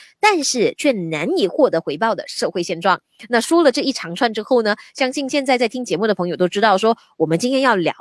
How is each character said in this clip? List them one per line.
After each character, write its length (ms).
但 240
是 360
却 140
难 440
以 100
获 220
得 140
回 160
报 160
的 120
社 240
会 120
现 180
状。 220
那 100
说 240
了 80
这 120
一 100
长 220
串 180
之 100
后 200
呢， 120
相 180
信 160
现 160
在 140
在 100
听 160
节 100
目 120
的 80
朋 140
友 100
都 100
知 100
道 200
说， 180
我 80
们 120
今 120
天 100
要 160
聊 240